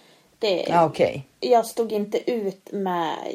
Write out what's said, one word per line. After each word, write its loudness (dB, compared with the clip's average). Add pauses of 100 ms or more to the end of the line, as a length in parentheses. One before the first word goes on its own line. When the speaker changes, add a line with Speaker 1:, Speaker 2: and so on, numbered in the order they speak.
(380)
Speaker 1:
Det, 0
Speaker 2:
Ja, 6
okej. 0 (140)
Speaker 1:
jag 4
stod -4
inte -2
ut -6
med, -2 (200)